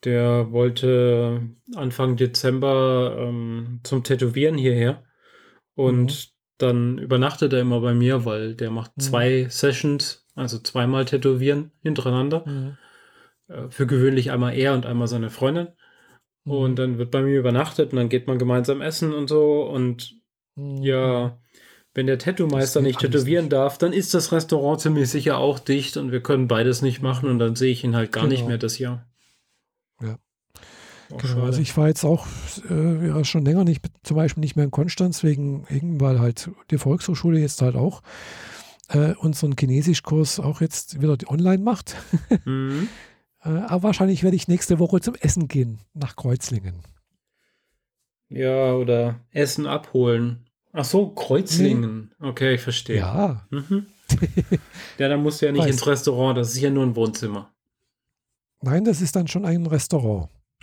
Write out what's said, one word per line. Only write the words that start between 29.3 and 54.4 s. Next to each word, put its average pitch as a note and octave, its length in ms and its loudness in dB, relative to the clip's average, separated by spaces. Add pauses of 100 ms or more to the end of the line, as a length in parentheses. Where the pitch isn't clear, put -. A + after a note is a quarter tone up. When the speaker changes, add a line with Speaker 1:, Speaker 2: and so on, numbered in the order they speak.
Speaker 2:
Ja. A2 160 -8 (960)
Speaker 1:
Auch C3+ 60 -12
Speaker 2:
Genau, B2+ 160 -4
Speaker 1:
schade. B2 80 0
Speaker 2:
also B2+ 180 0
ich - 160 -2
war D3+ 100 4
jetzt D#3 160 0
auch, D#3+ 220 2 (440)
äh, E3 400 0
ja, D3+ 140 0
schon D3 220 0
länger E3+ 180 4
nicht, E3+ 220 0 (180)
zum D3+ 140 0
Beispiel D#3+ 240 0
nicht D3+ 140 -4
mehr D3 100 2
in C3+ 60 -4
Konstanz, F3 520 0
wegen, C#3+ 460 0
wegen, D3 320 -2
weil C3 180 4
halt A#2+ 300 0 (220)
die D3+ 80 0
Volkshochschule E3 600 0
jetzt D3 220 0
halt B2+ 140 2
auch, C3 260 -2 (880)
äh, D3+ 240 2
unseren D3 440 -2
Chinesischkurs D3 840 2
auch D3 220 -2
jetzt D#3+ 400 -6
wieder D3+ 140 2
die - 140 -10
online F#3 340 2
macht. A3 320 -2 (160)
<laughs> - 340 0
Speaker 1:
Mhm. C3+ 440 -2 (540)
Speaker 2:
Äh, D#3+ 60 -6
aber F3+ 340 -2
wahrscheinlich F#3+ 400 2
werde F#3 120 4
ich - 120 -2
nächste F3 320 2
Woche F3 220 2
zum A#3+ 120 -4
Essen D#3 340 0
gehen A#2+ 300 -2 (160)
nach C#3 220 -8
Kreuzlingen. G2 640 -4 (1500)
Speaker 1:
Ja, C3 440 0
oder A#2+ 460 0 (120)
Essen D3 360 -2
abholen. A#2+ 840 0 (240)
Ach D3+ 120 -4
so, G3 260 2
Kreuzlingen. B2 1080 0
Speaker 2:
Nee. D3 80 -8
Speaker 1:
Okay, C3 280 0
ich B2 60 -4
verstehe. A#2+ 360 -4
Speaker 2:
Ja. A2+ 520 -2
Speaker 1:
Mhm. E3+ 360 -2 (240)
Speaker 2:
<laughs> - 160 2 (720)